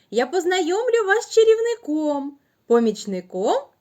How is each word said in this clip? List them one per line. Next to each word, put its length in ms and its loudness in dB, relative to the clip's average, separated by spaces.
я 140 0
познайомлю 840 0
вас 180 0
з 100 -14
чарівником, 1000 0
помічником 880 0